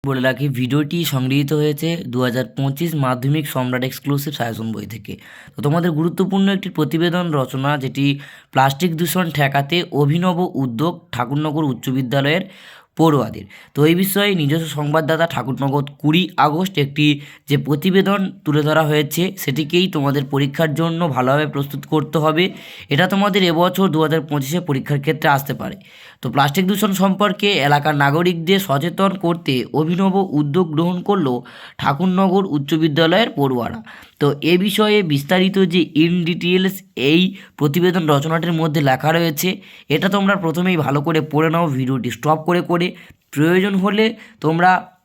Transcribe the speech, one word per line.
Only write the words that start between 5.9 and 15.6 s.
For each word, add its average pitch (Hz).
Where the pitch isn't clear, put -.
গুরুত্বপূর্ণ 185
একটি 196
প্রতিবেদন 165
রচনা, 139
যেটি 135
প্লাস্টিক 143
দূষণ 175
ঠেকাতে 139
অভিনব 165
উদ্যোগ 131
ঠাকুরনগর 147
উচ্চ 120
বিদ্যালয়ের 139
পড়ুয়াদের। 123
তো -
এই 170
বিষয়ে 196
নিজস্ব 160
সংবাদদাতা 151
ঠাকুরনগর 135